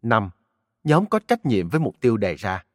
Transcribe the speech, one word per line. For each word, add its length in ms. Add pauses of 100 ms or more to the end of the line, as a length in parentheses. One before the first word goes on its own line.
Năm, 280 (540)
nhóm 220
có 120
trách 280
nhiệm 220
với 120
mục 200
tiêu 160
đề 180
ra. 300 (100)